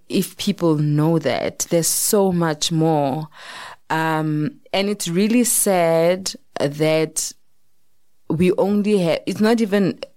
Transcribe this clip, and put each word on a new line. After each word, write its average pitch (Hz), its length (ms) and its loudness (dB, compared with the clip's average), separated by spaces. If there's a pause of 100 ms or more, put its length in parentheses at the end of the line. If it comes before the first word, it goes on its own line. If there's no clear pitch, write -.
if - 300 -2
people 170 400 0
know 151 420 2
that. - 500 -4
There's 165 200 2
so 196 420 0
much 165 400 -2
more. 156 560 0 (640)
Um, 156 720 -2 (100)
and 196 160 0
it's 202 220 -4
really 214 340 2
sad 175 880 2 (280)
that 156 720 -2 (960)
we 170 240 2
only 202 460 2
have, 165 260 0
it's 196 160 -4
not 220 180 4
even 202 400 0 (180)